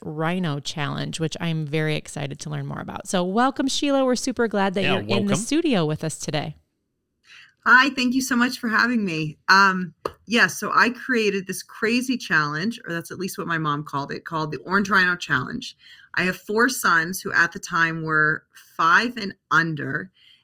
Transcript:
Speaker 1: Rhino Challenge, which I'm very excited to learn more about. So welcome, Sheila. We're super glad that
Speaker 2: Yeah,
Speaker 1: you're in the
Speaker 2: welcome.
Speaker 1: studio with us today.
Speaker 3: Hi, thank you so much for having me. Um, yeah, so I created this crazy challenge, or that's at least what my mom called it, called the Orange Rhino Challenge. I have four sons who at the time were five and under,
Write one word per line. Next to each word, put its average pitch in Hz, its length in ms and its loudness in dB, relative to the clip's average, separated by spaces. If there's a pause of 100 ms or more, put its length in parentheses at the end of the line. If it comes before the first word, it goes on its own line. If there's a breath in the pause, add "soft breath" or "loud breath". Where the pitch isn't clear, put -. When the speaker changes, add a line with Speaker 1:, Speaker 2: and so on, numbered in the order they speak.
Speaker 1:
Rhino 160 580 -2
Challenge, 143 600 -6
which 160 200 -4
I'm 160 260 -2
very 156 300 0
excited 147 440 -8
to 156 100 -12
learn 143 160 -6
more 143 140 -8
about. - 280 -10
So 180 160 0
welcome, 247 440 2
Sheila. 269 380 2
We're 254 100 4
super 233 320 -2
glad 196 260 0
that - 100 0
Speaker 2:
Yeah, 143 100 2
Speaker 1:
you're 110 80 0
in 104 60 -8
the 110 80 2
Speaker 2:
welcome. 202 200 2
Speaker 1:
studio 240 500 0
with 151 180 -2
us 160 140 -4
today. 151 380 -6 (1120 loud breath)
Speaker 3:
Hi, 247 220 8
thank 247 240 0
you 262 80 2
so 254 140 0
much 247 240 2
for 240 100 -4
having 220 340 2
me. 156 340 -2 (120)
Um, 185 460 4 (320)
yeah, 220 180 4
so - 280 -4
I 214 180 4
created 208 560 -2
this 185 160 -8
crazy 247 520 -2
challenge, 160 720 0
or 160 80 -6
that's 165 160 -8
at 160 80 -10
least 190 220 -8
what 165 80 -6
my 165 100 -2
mom 151 260 -2
called 143 280 -6
it, - 120 -10
called 156 280 -6
the 156 80 -8
Orange 196 300 0
Rhino 185 260 4
Challenge. - 600 -4 (380 loud breath)
I 170 100 -2
have 185 140 -2
four 226 320 2
sons 180 520 0
who 190 120 -8
at 165 180 2
the 196 80 -12
time 165 440 0
were 156 400 2 (100)
five 202 640 2
and 202 160 -8 (160)
under, 156 640 0 (320 soft breath)